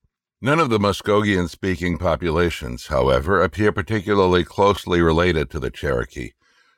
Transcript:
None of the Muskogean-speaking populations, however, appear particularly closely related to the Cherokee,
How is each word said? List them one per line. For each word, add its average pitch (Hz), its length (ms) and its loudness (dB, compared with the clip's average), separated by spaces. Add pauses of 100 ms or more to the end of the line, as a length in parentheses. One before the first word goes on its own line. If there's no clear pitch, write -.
(420)
None 143 180 0
of 156 100 2
the 110 100 2
Muskogean-speaking 95 1200 0
populations, 80 880 -2
however, 67 540 0
appear 101 300 0
particularly 95 720 0
closely 92 560 0
related 82 520 2
to 80 80 -8
the 64 100 -6
Cherokee, 62 640 -6 (460)